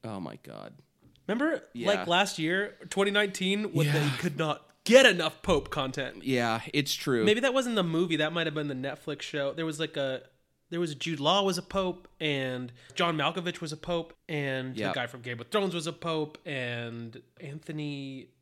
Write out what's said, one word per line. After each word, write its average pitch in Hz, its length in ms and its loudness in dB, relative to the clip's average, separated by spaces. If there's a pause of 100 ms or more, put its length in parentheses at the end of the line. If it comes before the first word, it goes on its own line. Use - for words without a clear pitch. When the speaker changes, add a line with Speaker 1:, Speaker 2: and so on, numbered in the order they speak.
Speaker 1:
Oh 104 160 -6
my 64 240 -8
God. 52 300 -14 (520)
Speaker 2:
Remember, 285 360 0 (120)
Speaker 1:
Yeah. 120 140 0
Speaker 2:
like, 190 180 2
last 185 320 2
year, 185 380 -2 (120)
twenty 196 220 2
nineteen, 202 640 0
when 151 180 4
they 151 80 4
Speaker 1:
Yeah. 143 180 0
Speaker 2:
could 160 200 -4
not 156 260 -2 (200)
get 254 200 10
enough 175 380 4
Pope 156 260 2
content. 131 560 -6
Speaker 1:
Yeah, 117 380 2 (100)
it's 139 220 0
true. 120 300 2
Speaker 2:
Maybe 214 160 6
that 262 120 2
wasn't 247 220 2
the 202 80 4
movie. 165 340 2
That 151 160 0
might 165 140 0
have 156 80 -2
been 151 140 -2
the 139 60 -4
Netflix 139 460 -6
show. 139 320 -4
There 165 140 -4
was, 151 120 -4
like, 156 200 -4
a, 131 240 -2 (480)
there 170 100 -4
was 160 140 0
Jude 151 260 -4
Law 180 220 6
was 190 160 2
a 180 40 -8
pope, 185 460 -4 (100)
and 131 540 -2 (220)
John 170 240 2
Malkovich 165 420 -2
was 156 120 -6
a 151 40 -8
pope, 165 380 -4 (160)
and 135 480 -2
Speaker 1:
Yeah. 104 100 0
Speaker 2:
the 90 60 -2
guy 123 120 -2
from 120 140 -12
Game 120 200 -8
of 123 80 -12
Thrones 196 260 2
was 165 120 -4
a 165 60 -4
pope, 156 540 -4
and 120 720 -6 (180)
Anthony 143 920 -8 (140)